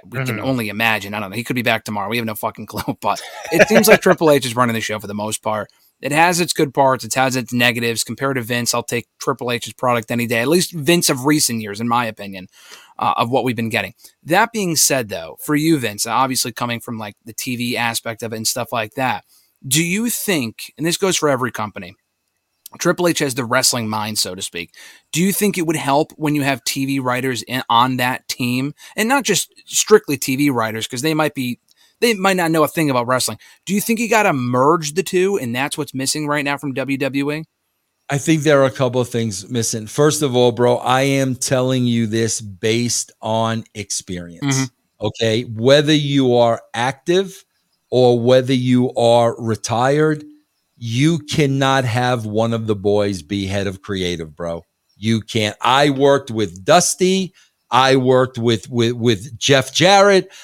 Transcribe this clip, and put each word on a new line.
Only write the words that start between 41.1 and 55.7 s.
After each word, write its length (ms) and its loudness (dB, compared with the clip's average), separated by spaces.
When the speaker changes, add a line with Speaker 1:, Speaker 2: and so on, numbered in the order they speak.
Speaker 3:
telling 500 0
you 220 2
this 340 -2
based 800 -2
on 420 -2
experience. 680 -10
Speaker 1:
Mm-hmm. 640 -4
Speaker 3:
Okay? 380 -2
Whether 500 4
you 420 2
are 260 4
active 720 -2
or 300 4
whether 340 4
you 420 2
are 460 4
retired, 840 0
you 420 0
cannot 640 0
have 400 -2
one 260 -2
of 160 -4
the 80 0
boys 460 0
be 260 -4
head 180 -4
of 160 -8
creative, 540 -6
bro. 260 -8
You 240 -2
can't. 400 -2
I 280 4